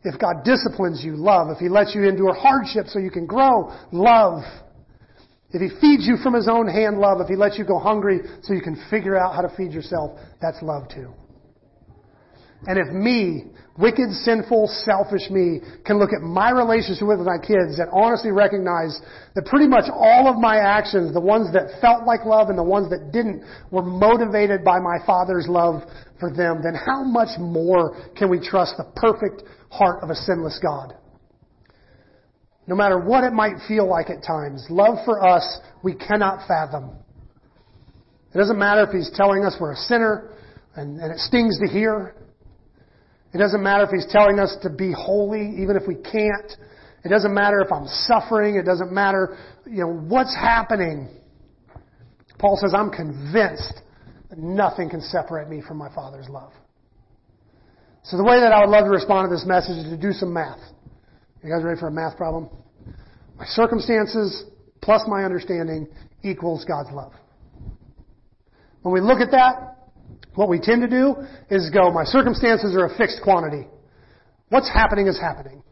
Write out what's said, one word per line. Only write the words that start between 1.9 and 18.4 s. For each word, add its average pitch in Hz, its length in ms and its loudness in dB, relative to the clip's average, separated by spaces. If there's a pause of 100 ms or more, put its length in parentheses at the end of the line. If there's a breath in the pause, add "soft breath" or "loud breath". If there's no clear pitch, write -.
you 202 80 0
endure 190 300 2
hardship 226 540 0
so - 120 -6
you 185 120 -6
can 170 140 -8
grow, 226 480 2 (180 loud breath)
love. 190 520 6 (1080 soft breath)
If 170 100 -4
He 190 80 -2 (120)
feeds 285 260 6
you 240 160 4
from 247 120 2
His 214 120 2
own 226 200 2
hand, 208 320 0
love. 196 200 4
If 185 80 -2
He 190 80 -2
lets 202 220 2
you 208 80 -6
go 180 140 0
hungry 202 400 0 (240 loud breath)
so 202 100 -4
you 180 80 -2
can 156 280 -8
figure 196 280 0
out 185 180 0
how 175 60 -4
to 180 160 -4
feed 180 160 -8
yourself, 156 440 -8 (240 loud breath)
that's 160 200 -6
love 147 260 -8
too. 127 240 -18 (1600 soft breath)
And 190 100 0
if 170 160 -2
me, 196 520 -2 (320 soft breath)
wicked, 226 340 2
sinful, 220 560 0 (160)
selfish 202 460 -2
me, 175 300 0 (260 loud breath)
can 208 120 2
look 202 160 2
at 175 80 -4
my 185 300 0
relationship 226 560 0
with 208 120 2
my 175 180 -2
kids 170 420 0
and 170 120 -4
honestly 226 400 2
recognize 185 680 0 (340 loud breath)